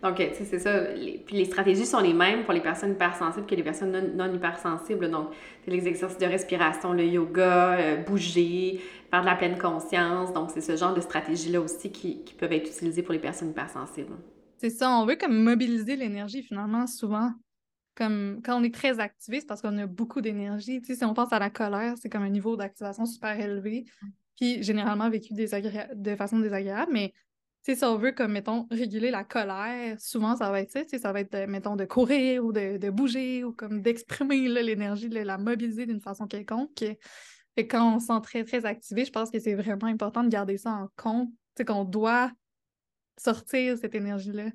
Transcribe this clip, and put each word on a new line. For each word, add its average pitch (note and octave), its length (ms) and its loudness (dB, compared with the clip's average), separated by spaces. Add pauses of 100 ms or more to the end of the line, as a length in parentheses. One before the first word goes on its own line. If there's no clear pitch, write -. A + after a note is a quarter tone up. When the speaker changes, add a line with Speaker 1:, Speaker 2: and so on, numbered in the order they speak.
Speaker 1:
Donc, F#3 160 2
euh, D#3 100 4
tu - 60 -8
sais, G#3 80 -6
c'est F#3 160 -2
ça. G3+ 340 2
Les, - 240 -6
puis - 180 -6
les F#3 100 4
stratégies F#3+ 380 4
sont A#3+ 160 4
les F3+ 140 8
mêmes G3+ 300 6
pour F#3+ 80 2
les E3+ 80 4
personnes F3 320 0
hypersensibles F3+ 520 0
que G3+ 120 0
les E3+ 80 0
personnes D#3 260 -2
non, F#3 380 0
non F#3 40 -2
hypersensibles. F3 800 -2
Donc, D#3 200 -2 (340)
c'est F#3 80 -2
l'exercice F3+ 440 0
de F#3 100 2
respiration, F3 680 2
le F3 120 4
yoga, F3+ 720 6
euh, D#3 220 4
bouger, F3+ 840 2 (300)
faire F3+ 120 4
de F#3 40 2
la F3+ 80 6
pleine F3+ 240 0
conscience. F3+ 760 0
Donc, E3+ 200 -2
c'est D#3+ 80 -4
ce D#3+ 160 -2
genre F3+ 180 2
de F3 60 2
stratégies-là E3 600 0
aussi F3+ 300 -6
qui, - 320 -8
qui - 120 -18
peuvent F3 180 -2
être D#3 180 0
utilisées E3+ 320 -2
pour E3+ 100 -2
les E3 60 0
personnes D#3 320 -4
hypersensibles. - 640 -8 (440)
Speaker 2:
C'est A#3 120 0
ça, B3+ 220 0
on A3+ 140 4
veut C#4 100 4
comme A3+ 260 4
mobiliser A#3 540 4
l'énergie G#3 480 -6
finalement, G#3+ 420 -2
souvent. A#3 460 -2 (640)
Comme G#3 480 -2
quand A#3+ 160 0
on - 20 4
est A#3 100 2
très B3 280 0
activé, G#3+ 400 -6
c'est D4 60 -20
parce G#3 140 -8
qu'on G#3 160 -2
a G3+ 100 -2
beaucoup A3+ 340 -4
d'énergie. G#3 600 -4
Tu A#3+ 60 -18
sais, B3 140 -6
si B3+ 40 0
on A3 100 2
pense A#3+ 180 0
à A3 80 2
la G3+ 100 0
colère, G#3+ 500 -2
c'est - 80 -10
comme G#3 140 -4
un G3 80 0
niveau G#3 260 0
d'activation G3+ 500 -6
super A3 340 -4
élevé, G#3 460 -4 (500)
puis B3 260 0
généralement G#3 480 2
vécu A3 240 -4
désagréa-, G#3 640 -4
de G3+ 180 -4
façon G#3 240 0
désagréable, G#3 540 0
mais G3+ 200 0 (520)
tu C4+ 100 0
sais, B3 40 -4
si C#4 60 2
on A#3 120 4
veut, A3 140 2
comme, A3 220 0
mettons, A3 400 -2
réguler A3+ 400 0
la A3+ 100 -2
colère, A3 800 -4
souvent, A3 340 0
ça A3 160 0
va G3 120 2
être - 100 -8
ça, C#4 100 -2
tu D#4+ 60 -8
sais, C4 100 -4
ça G#3+ 140 -2
va G3+ 80 -2
être, G3+ 160 -6
euh, G3 100 -2
mettons, G3 300 -4
de G3 80 0
courir B3+ 600 4
ou A3+ 80 0
de, G3+ 240 -2
de G3 140 -2
bouger B3+ 540 0
ou A#3 80 -4
comme G#3+ 300 -6
d'exprimer, B3+ 640 2
là, A#3+ 140 2
l'énergie, G#3 460 -2
de A3+ 120 -4
la G3 180 -4
mobiliser A3+ 480 -2
d'une A3 140 -4
façon G3 260 -8
quelconque. A3 440 -4 (100)
Fait G#3+ 160 -2 (680)
que A#3 100 -8
quand A3+ 180 6
on A#3 60 2
se A#3 60 -6
sent A3+ 180 2
très, A#3 180 -4
très A#3 220 -2
activé, G#3+ 400 -2
je C4+ 80 -8
pense A3 180 -2
que A3+ 80 -2
c'est G#3+ 160 0
vraiment G3+ 320 -2
important A3 380 0
de A#3+ 40 6
garder G3+ 280 0
ça A3+ 160 -4
en G3+ 240 -6
compte, A#3 320 0
tu A#3 60 -12 (240)
sais, B3 60 0
qu'on G3+ 200 0
doit A3+ 480 2 (840)
sortir B3+ 640 0
cette A#3 160 -6
énergie-là. G3+ 600 -4